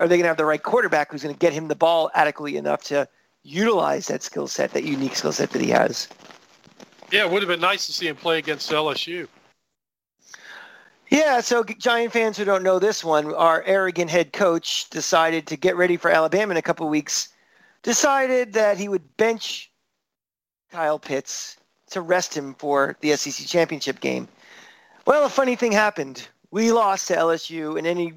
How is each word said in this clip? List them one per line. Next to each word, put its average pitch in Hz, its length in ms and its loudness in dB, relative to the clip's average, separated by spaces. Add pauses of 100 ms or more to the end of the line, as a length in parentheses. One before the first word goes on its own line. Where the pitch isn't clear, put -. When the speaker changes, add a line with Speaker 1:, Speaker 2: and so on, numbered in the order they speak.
Speaker 1:
are 170 80 4
they 175 80 6
gonna 175 100 4
have 160 80 2
the 160 80 2
right 151 180 2
quarterback 175 480 2
who's 147 120 -10
gonna 147 140 -8
get 165 180 2
him 156 160 -6
the 147 60 -4
ball 165 400 4
adequately 147 420 0
enough 147 260 -2
to – 143 240 -2 (360)
utilize 156 640 0
that 151 160 -4
skill 147 220 -8
set, - 280 -4
that 160 100 -2
unique 135 320 -4
skill 151 160 -2
set - 200 -4
that 131 100 -2
he - 80 0
has? - 400 0 (1040)
Speaker 2:
Yeah, 208 100 2
it 170 80 0
would 202 100 0
have 190 60 -2
been 170 140 -2
nice 185 240 0
to - 80 -8
see 170 160 -4
him 143 80 -8
play 160 220 0
against 151 340 -4
L 151 180 0
S - 160 -6
U. 170 220 -10 (1800)
Speaker 1:
Yeah, 285 300 4
so 233 240 0
G-, 220 120 -12
Giant 233 360 -2
fans 220 260 -2
who 208 60 -6
don't 196 180 0
know 185 160 2
this 190 280 0
one, 151 300 0
our 165 300 2
arrogant 180 460 0
head 165 220 0
coach - 560 -2
decided 165 580 0
to 160 80 -6
get 180 220 0
ready 175 180 4
for 170 160 0
Alabama 170 400 2
in 165 60 0
a 156 40 2
couple 165 240 -2
of 151 60 -4
weeks, - 380 -2 (540)
decided 254 680 2
that 208 260 2
he 202 120 -6
would 185 260 -6
bench - 560 -2 (1000)
Kyle 156 300 -2
Pitts - 560 -8 (340)
to 190 120 -6
rest 180 360 0
him 139 220 -6
for 139 420 2
the 151 100 2
S 143 140 0
E 143 60 -8
C - 140 -10
championship 160 540 0
game. 123 280 -4 (800)
Well, 285 180 4
a 254 40 0
funny 254 260 0
thing 233 160 0
happened. 202 560 0 (240)
We 226 200 2
lost 202 360 2
to 175 100 0
L 165 140 2
S 165 180 -4
U, 160 280 -6
and 160 100 -4
any 175 300 -2